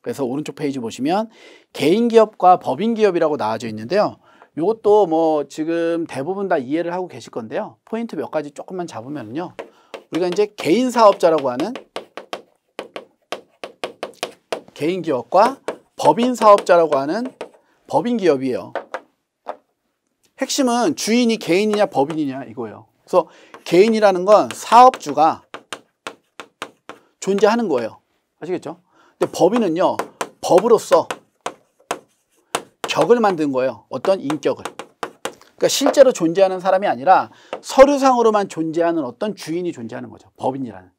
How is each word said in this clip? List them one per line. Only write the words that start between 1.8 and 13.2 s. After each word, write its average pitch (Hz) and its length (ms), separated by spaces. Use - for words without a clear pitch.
기업과 214 500
법인 170 340
기업이라고 170 440
나와져 113 320
있는데요. 120 480
요것도 208 500
뭐 156 400
지금 165 600
대부분 185 400
다 180 100
이해를 160 360
하고 185 140
계실 120 240
건데요. 135 540
포인트 226 300
몇 160 140
가지 147 220
조금만 180 340
잡으면요. 139 680
우리가 170 160
이제 190 300
개인 233 340
사업자라고 196 580
하는 147 240